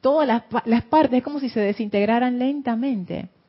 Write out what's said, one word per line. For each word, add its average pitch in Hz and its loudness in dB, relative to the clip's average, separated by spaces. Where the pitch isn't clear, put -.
todas 294 2
las 233 2
pa-, - -4
las 233 2
partes 302 4
es 247 -8
como 294 -6
si 277 -4
se 220 -2
desintegraran 214 0
lentamente. 247 -4